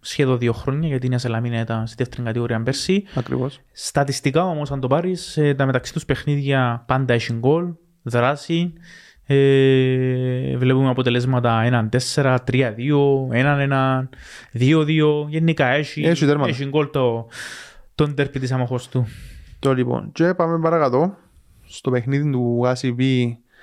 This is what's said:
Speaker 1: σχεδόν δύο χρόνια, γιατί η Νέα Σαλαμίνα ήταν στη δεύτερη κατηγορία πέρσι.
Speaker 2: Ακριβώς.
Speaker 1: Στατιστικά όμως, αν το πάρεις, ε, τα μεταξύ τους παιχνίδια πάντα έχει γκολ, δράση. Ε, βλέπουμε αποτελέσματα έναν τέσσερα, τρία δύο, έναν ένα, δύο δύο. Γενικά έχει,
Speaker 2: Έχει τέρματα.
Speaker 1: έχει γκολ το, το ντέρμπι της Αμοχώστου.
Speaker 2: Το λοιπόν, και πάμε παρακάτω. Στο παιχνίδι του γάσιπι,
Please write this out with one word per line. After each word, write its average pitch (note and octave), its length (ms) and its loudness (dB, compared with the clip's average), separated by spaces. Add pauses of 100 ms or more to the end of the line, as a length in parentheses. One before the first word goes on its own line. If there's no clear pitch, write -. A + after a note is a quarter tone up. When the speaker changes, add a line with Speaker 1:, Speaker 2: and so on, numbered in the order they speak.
Speaker 1:
σχεδόν C3 380 0
δύο A#2 140 0
χρόνια, D3+ 360 -4
γιατί B2+ 180 -2
η - 20 0
Νέα B2+ 100 0
Σαλαμίνα A#2 420 -2
ήταν A2+ 260 -4
στη A2+ 120 -12
δεύτερη B2+ 240 -6
κατηγορία A#2 400 -2
πέρσι. F#3 420 -2 (100)
Speaker 2:
Ακριβώς. B2+ 460 -4 (120)
Speaker 1:
Στατιστικά C#3+ 720 -2
όμως, D3+ 280 -4
αν C#3 80 -6
το C3 60 -4
πάρεις, F3 500 -2
ε, D3 180 2
τα C3+ 120 0
μεταξύ C3 260 -2
τους - 120 -6
παιχνίδια C3+ 840 -2
πάντα B2+ 280 2
έχει A#2 180 -2
γκολ, C3 320 2 (380)
δράση. D3 680 0 (580)
Ε, C3 1300 2
βλέπουμε C3 320 4
αποτελέσματα B2 760 2
έναν A#2 260 2
τέσσερα, B2+ 540 0
τρία B2+ 300 0
δύο, C#3 600 2
έναν C#3 280 2
ένα, C3 480 0 (440)
δύο C#3 320 4
δύο. D3+ 460 2
Γενικά D#3+ 360 2
έχει, C#3+ 360 -2
Speaker 2:
Έχει E3 240 2
τέρματα. C#3+ 220 2
Speaker 1:
έχει C#3 200 -4
γκολ C#3+ 220 0
το, A#2 360 -2 (680)
το D3+ 140 0
ντέρμπι C#3 300 -4
της C3 140 -4
Αμοχώστου. B2+ 540 -2 (520)
Speaker 2:
Το C3+ 160 2
λοιπόν, B2 380 -2
και F3 220 0
πάμε E3 240 0
παρακάτω. D#3+ 560 2 (520)
Στο - 240 -6
παιχνίδι C3+ 400 0
του A#2+ 320 0
γάσιπι, B2 760 0 (240)